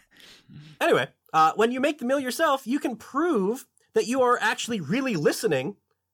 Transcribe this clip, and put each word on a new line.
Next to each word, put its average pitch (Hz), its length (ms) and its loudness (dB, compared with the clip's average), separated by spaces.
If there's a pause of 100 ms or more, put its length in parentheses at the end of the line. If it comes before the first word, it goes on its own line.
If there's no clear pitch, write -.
(800)
Anyway, 165 260 2 (260)
uh, 160 220 6
when 226 160 2
you 254 100 -4
make 302 180 0
the 240 60 -6
meal 269 140 0
yourself, 269 460 0
you 254 140 -2
can 254 160 -4
prove 254 720 -2 (260)
that 202 140 0
you 262 140 0
are 240 200 4
actually 226 380 -2
really 220 360 -2
listening 143 600 -2 (380)